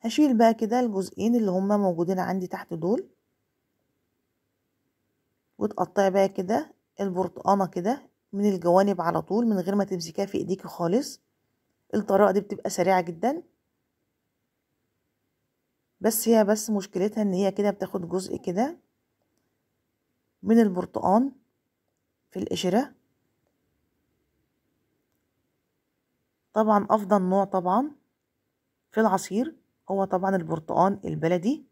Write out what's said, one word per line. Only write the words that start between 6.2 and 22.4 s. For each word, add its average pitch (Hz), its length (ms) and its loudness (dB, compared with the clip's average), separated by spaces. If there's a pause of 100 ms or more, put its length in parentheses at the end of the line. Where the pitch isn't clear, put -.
كده 202 460 -4 (260)
البرتقانة 185 680 0
كده 202 420 -6 (240)
من 202 160 0
الجوانب 185 520 4
على 165 220 0
طول 226 240 0
من 214 120 0
غير 180 160 -2
ما 202 100 2
تمسكيها 175 420 -6
في 196 120 -6
ايديكي 190 300 -6
خالص. 180 520 -2 (720)
الطريقة 202 360 4
دي 190 100 2
بتبقى 202 300 -8
سريعة 185 300 2
جدا، 180 420 -4 (2500)
بس 214 280 0
هي 226 160 6
بس 214 260 0
مشكلتها 208 520 -2
ان 202 100 0
هي 190 200 0
كده 202 180 0
بتاخد 190 380 -6
جزء 185 280 -6
كده 233 420 -4 (1600)
من 220 180 4
البرتقان 202 720 0 (960)
في - 80 -12
القشرة. 185 560 -2 (3500)